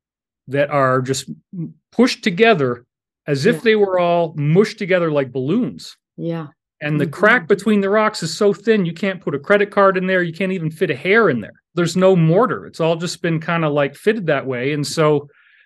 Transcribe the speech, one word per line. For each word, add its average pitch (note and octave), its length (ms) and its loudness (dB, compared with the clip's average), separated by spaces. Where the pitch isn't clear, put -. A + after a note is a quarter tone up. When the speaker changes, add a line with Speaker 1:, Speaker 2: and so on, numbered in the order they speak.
Speaker 1:
that C#3+ 220 -2
are C3 320 2
just C3 280 -6
pushed - 320 0
together F3 600 0
as C#3 200 -2
if A#3+ 100 4
Speaker 2:
Yeah. D3+ 60 -10
Speaker 1:
they A3 140 4
were F#3+ 220 2
all E3+ 380 0
mushed D#3+ 420 2
together F3 320 0
like C#3+ 220 -2
balloons. C3+ 640 -4
Speaker 2:
Yeah. E3 320 -8
Speaker 1:
And D3+ 200 -2
the C#3 60 0
Speaker 2:
Mm-hmm. C#3 60 -8
Speaker 1:
crack G#3+ 360 2
between G3+ 320 0
the G3 100 -2
rocks G#3+ 320 0
is D#3+ 140 -6
so G3+ 160 2
thin, G#3 340 0
you E3 60 -6
can't F#3 280 -6
put D#3 140 -6
a C#3 40 -4
credit G3+ 320 0
card G3 260 4
in F#3 100 -4
there. F#3 160 0
You E3 100 -4
can't F#3 200 -4
even E3 180 -4
fit D#3 200 -2
a C3+ 60 -2
hair G3+ 320 2
in A#2+ 120 0
there. - 220 -16
There's E3+ 220 0
no F#3 180 6
mortar. E3 520 2
It's - 140 -20
all E3 160 0
just E3+ 240 -8
been E3 200 -2
kinda, E3 280 -2
like, C#3+ 280 -2
fitted G#3+ 300 -2
that C3+ 200 -2
way. C3 260 -4
And D3 140 -4
so D3+ 420 0